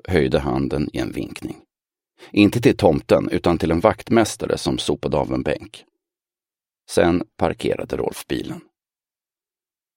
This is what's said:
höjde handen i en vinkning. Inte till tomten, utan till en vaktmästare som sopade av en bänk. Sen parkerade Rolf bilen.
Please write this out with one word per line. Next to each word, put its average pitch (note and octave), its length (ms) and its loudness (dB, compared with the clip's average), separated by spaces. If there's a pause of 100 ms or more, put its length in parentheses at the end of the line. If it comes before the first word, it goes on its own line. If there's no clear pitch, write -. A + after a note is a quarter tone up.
höjde D2 320 2
handen C#2 540 -2
i - 60 -6
en G#1+ 120 -6
vinkning. - 500 -10 (680)
Inte G#2 300 4
till A#2 160 4
tomten, D2 520 4
utan - 280 2
till D#2+ 140 0
en E2 80 2
vaktmästare - 800 0
som - 200 -2
sopade D2 400 -2
av B1 160 -2
en C2 100 -4
bänk. - 420 -6 (1040)
Sen F2 340 2 (140)
parkerade - 600 -2
Rolf - 300 -6
bilen. - 340 -6 (1400)